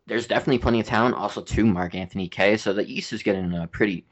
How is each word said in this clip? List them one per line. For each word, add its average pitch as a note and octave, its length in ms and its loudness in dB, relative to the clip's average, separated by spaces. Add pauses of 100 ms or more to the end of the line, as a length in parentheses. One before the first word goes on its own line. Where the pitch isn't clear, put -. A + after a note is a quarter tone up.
there's A2+ 220 -4
definitely A#2+ 320 2
plenty A#2+ 220 2
of G#2+ 40 -2
talent. A#2 300 2
Also, G2+ 260 -6
too, G#2+ 240 0
Mark-Anthony F#2 640 0
Kaye. G2+ 300 4
So G2+ 160 -2
the G2+ 120 0
East - 260 -8
is A2 120 -8
getting, F#2 320 0
uh, E2 120 -4
pretty, G2 440 -2